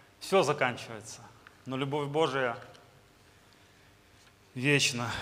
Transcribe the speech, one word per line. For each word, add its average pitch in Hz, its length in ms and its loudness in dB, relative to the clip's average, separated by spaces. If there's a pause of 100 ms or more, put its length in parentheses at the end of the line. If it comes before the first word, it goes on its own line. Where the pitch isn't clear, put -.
(200)
Всё 190 220 4
заканчивается. 120 800 -2 (420)
Но 131 140 -6
любовь 143 300 -2
Божия 135 500 0 (2000)
вечна. 127 560 2 (120)